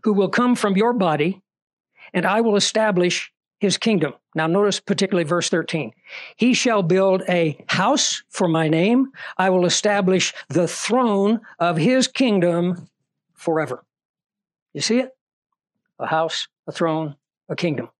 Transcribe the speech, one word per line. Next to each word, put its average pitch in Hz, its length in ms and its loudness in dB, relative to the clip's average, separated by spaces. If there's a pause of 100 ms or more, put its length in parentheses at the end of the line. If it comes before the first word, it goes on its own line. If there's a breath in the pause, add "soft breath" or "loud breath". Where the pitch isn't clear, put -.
who 214 100 2
will 190 160 2
come 247 260 2
from 202 200 0
your 226 180 2
body, 170 480 0 (720 loud breath)
and 180 120 -2
I 202 160 2
will 220 140 2
establish 196 760 0 (280)
his 185 180 0
kingdom." 165 360 0 (220)
Now 160 120 -2
notice 196 320 0
particularly 180 460 -2
verse 165 240 -2
thirteen. 160 440 -4 (420 loud breath)
"He 240 180 2
shall 214 300 0
build 190 460 2
a 165 380 0
house - 640 -2
for 185 180 -2
my 160 200 2
name. 220 440 2 (260 loud breath)
I 185 120 2
will 180 160 2
establish 196 680 0 (160 loud breath)
the 160 180 0
throne 220 760 0 (180 loud breath)
of 170 180 0
his 247 300 2
kingdom 175 800 0 (460)
forever." 151 520 -4 (880)
You 143 80 -8
see 226 160 0
it? 262 180 -4 (840)
A 131 80 -6
house, 160 400 -2 (180)
a 151 60 -12
throne, 160 440 -4 (320)
a 151 80 -8
kingdom. 143 340 -4 (100)